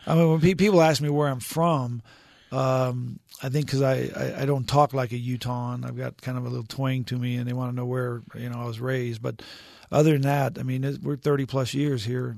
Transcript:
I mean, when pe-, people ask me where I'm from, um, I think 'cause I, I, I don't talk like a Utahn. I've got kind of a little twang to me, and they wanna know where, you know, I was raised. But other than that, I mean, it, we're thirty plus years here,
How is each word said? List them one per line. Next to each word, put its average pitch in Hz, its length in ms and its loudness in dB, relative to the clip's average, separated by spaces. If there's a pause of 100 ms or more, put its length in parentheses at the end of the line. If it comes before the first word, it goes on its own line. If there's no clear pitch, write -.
I 156 80 2
mean, 165 160 6
when 160 100 4
pe-, 180 140 6
people 185 280 6
ask 160 180 4
me 147 100 0
where 147 180 2
I'm 131 120 -4
from, 131 640 0 (480)
um, 127 680 0 (240)
I 135 60 -4
think 143 220 -2
'cause 135 100 0
I, 131 340 2
I, 131 280 -4
I - 20 -2
don't 135 240 0
talk 143 240 4
like 127 200 -2
a 123 60 -4
Utahn. 123 680 -4
I've 123 100 -10
got 127 240 -10
kind 127 160 -6
of 123 80 -4
a 123 40 -6
little 123 180 -6
twang 131 380 -2
to 120 120 -6
me, 123 200 -2
and 123 120 -4
they 123 60 -4
wanna 123 180 -4
know 123 140 -4
where, 123 360 -4 (120)
you 120 160 -8
know, 120 100 -8
I 120 60 -6
was 113 120 -6
raised. 123 440 -2
But 120 200 -6 (480)
other 156 220 6
than 139 100 2
that, 139 360 2
I 131 40 -6
mean, 131 220 -2
it, 139 180 -4
we're 143 140 -4
thirty 135 300 0
plus 131 260 -2
years 135 320 0
here, 123 340 -4